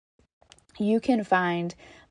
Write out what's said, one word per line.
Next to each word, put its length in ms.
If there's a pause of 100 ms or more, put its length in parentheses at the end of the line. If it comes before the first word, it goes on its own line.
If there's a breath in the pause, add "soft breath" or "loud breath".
(800)
You 220
can 240
find 500 (360 soft breath)